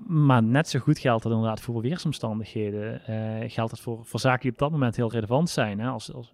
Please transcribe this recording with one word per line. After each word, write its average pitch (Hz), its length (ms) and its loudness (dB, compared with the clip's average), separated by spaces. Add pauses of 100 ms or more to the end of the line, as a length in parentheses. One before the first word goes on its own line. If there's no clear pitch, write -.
Maar 143 360 6
net 123 260 4
zo 139 100 0
goed 151 200 2
geldt 117 240 2
dat 117 100 0
inderdaad 110 280 0
voor 120 200 -4
weersomstandigheden. 110 1300 -4
Eh, 110 440 -4
geldt 113 200 -2
het 113 100 -12
voor, 117 240 -8
voor - 160 -6
zaken 127 220 2
die 127 100 -2
op - 60 -8
dat 143 120 0
moment 131 260 0
heel 117 140 0
relevant 117 400 0
zijn. 107 300 -2
Hè? 120 80 -4
Als, 120 260 -8
als, 123 200 -14